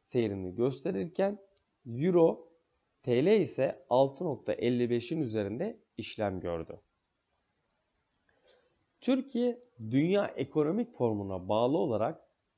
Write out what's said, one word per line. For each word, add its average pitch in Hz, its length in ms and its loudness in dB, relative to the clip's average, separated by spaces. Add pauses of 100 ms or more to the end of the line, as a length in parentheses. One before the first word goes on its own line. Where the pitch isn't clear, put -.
seyrini 98 540 -2
gösterirken 180 840 -2 (460)
Euro 170 640 2 (560)
T 127 220 2
L 208 160 6
ise - 480 -2
altı 139 340 2
nokta 143 300 -4
elli 120 360 0
beşin 120 320 -2
üzerinde 110 580 -4 (180)
işlem 101 420 -4
gördü. 85 400 -6 (2250)
Türkiye 247 580 0 (320)
Dünya 175 340 2
Ekonomik 156 640 -2
Forumu'na 98 580 -2
bağlı 120 280 2
olarak 131 500 -2 (300)